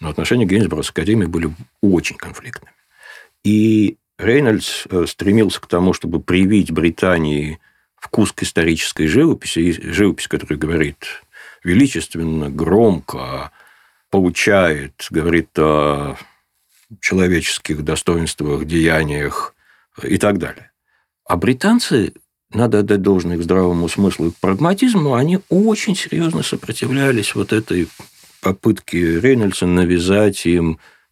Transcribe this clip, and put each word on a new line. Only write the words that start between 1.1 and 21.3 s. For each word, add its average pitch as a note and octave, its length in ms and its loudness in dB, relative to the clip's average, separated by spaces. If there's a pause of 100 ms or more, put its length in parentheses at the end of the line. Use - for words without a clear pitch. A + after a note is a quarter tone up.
были D2+ 220 -4 (300)
очень F#2 360 0
конфликтными. - 560 -18 (720)
И G#2+ 520 4 (220)
Рейнольдс, A2+ 720 0
э, F2+ 180 0
стремился G2+ 520 2
к - 60 -20
тому, F2+ 260 2
чтобы E2 280 -4
привить F#2+ 520 2
Британии D#2 840 0 (420)
вкус - 320 0
к - 100 -14
исторической E2 640 -2
живописи, - 540 0
и E2+ 120 2 (200)
живопись, F#2 360 0
которая D2 300 -6
говорит D2+ 640 -4 (400)
величественно, E2 880 0
громко, D2 1000 0 (600)
поучает, F2+ 1000 0
говорит E2 380 0 (100)
о D2 580 0 (840)
человеческих F2+ 840 -2
достоинствах, D#2 800 -2
деяниях D#2 880 -2 (480)
и F#2+ 160 0
так G2+ 200 0
далее. - 320 -12 (560)
А - 100 -2